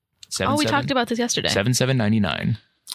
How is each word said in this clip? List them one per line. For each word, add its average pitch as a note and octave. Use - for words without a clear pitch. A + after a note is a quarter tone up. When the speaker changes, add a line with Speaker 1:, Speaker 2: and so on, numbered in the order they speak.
Speaker 1:
we -
Speaker 2:
Seven -
seven. C#4+
Speaker 1:
talked C#4
about B3
this A3+
yesterday. -
Speaker 2:
Seven A2
seven C3
ninety-nine. G#2+